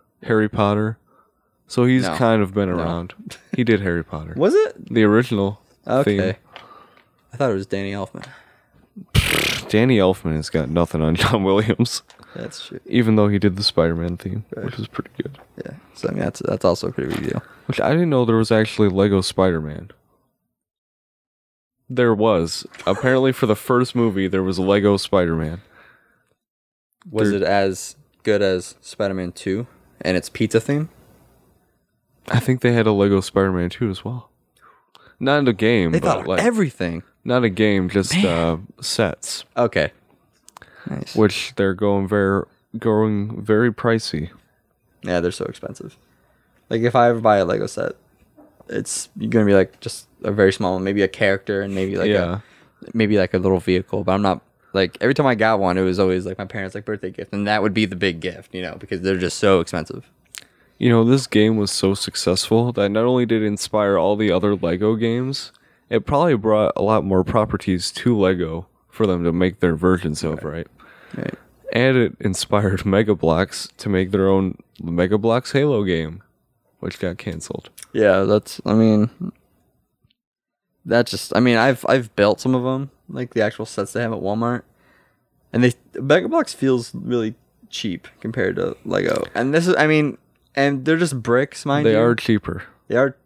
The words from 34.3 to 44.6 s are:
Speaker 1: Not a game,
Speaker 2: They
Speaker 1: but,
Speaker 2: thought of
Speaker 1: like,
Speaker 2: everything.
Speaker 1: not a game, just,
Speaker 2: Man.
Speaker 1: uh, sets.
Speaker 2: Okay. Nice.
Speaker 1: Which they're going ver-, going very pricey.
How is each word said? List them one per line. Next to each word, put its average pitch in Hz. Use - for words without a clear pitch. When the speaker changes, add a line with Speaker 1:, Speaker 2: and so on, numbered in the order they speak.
Speaker 1:
Not 139
a 117
game, 107
Speaker 2:
They 170
Speaker 1:
but, -
Speaker 2:
thought 139
of -
Speaker 1:
like, 95
Speaker 2:
everything. 143
Speaker 1:
not 123
a 113
game, 98
just, 98
Speaker 2:
Man. 175
Speaker 1:
uh, -
sets. -
Speaker 2:
Okay. 95
Nice. -
Speaker 1:
Which 107
they're 95
going 101
ver-, 98
going 107
very 110
pricey. 110